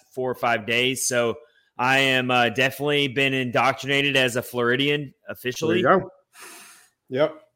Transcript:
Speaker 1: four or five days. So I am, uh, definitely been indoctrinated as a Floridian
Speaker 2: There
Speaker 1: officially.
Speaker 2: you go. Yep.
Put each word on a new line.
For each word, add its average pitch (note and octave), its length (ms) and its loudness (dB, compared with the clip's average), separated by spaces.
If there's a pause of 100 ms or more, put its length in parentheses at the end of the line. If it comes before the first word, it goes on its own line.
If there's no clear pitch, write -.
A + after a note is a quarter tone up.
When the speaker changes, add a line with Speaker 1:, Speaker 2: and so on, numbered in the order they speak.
(140)
Speaker 1:
four B2+ 160 -4
or A#2+ 60 -4
five A#2 320 -2
days. B2+ 400 0
So A#2+ 300 0 (400)
I C3 220 2
am, C3 300 2
uh, A#2+ 200 4
definitely C#3 580 0
been C3+ 260 0
indoctrinated C3+ 800 0
as B2+ 200 2
a A#2+ 80 -2
Floridian C3 580 0 (240)
Speaker 2:
There - 80 -16
Speaker 1:
officially. B2 440 -2
Speaker 2:
you A2+ 60 0
go. F3+ 280 2 (1000)
Yep. D3+ 320 0 (140)